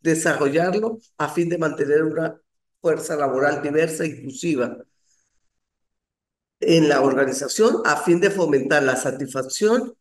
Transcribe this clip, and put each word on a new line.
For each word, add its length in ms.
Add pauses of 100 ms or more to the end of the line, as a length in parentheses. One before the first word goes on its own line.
desarrollarlo, 960 (200)
a 100
fin 220
de 80
mantener 440
una 380 (400)
fuerza 360
laboral 460
diversa 420
e 40
inclusiva 720 (1800)
en 300
la 140
organización, 800
a 120
fin 220
de 120
fomentar 520
la 140
satisfacción 1040